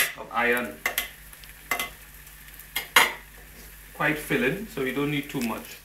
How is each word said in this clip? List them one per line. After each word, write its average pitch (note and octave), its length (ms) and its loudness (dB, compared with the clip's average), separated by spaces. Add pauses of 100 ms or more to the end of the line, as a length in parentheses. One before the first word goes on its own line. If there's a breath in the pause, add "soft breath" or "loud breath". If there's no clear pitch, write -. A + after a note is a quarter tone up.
(160)
of - 140 -10
iron. A#2+ 460 2 (3250)
Quite D3+ 240 4
filling, C#3+ 500 2
so C#3+ 140 -2
you C3 120 0
don't C#3+ 160 2
need C#3+ 180 0
too C3+ 140 -2
much. A2 420 -4